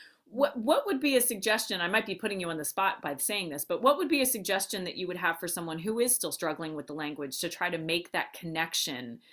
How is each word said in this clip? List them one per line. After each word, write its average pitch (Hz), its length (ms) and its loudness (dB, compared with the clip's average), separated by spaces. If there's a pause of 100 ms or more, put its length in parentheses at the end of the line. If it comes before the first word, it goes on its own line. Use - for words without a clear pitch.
(260)
What, 262 320 2
what 302 280 4
would 330 140 0
be 277 160 4
a 240 40 6
suggestion? 214 600 2
I 175 60 2
might 214 200 2
be 185 100 -4
putting 202 240 -4
you 170 100 -2
on 160 80 -4
the 151 60 -4
spot - 360 0
by 147 160 -4
saying 190 340 -2
this, 139 140 -6
but 170 180 -2
what 285 160 8
would 311 100 0
be 285 140 4
a 254 40 4
suggestion 196 580 0
that 170 120 -8
you 180 100 -4
would 180 120 -4
have 175 200 2
for 185 80 -6
someone 165 320 -4
who 220 220 0
is 247 140 4
still 156 180 -2
struggling 156 420 -2
with 147 140 -8
the 147 60 -8
language 147 460 -6
to 175 80 -2
try 175 220 -2
to 165 80 -2
make 165 320 -2
that - 220 -2
connection 156 880 -4 (120)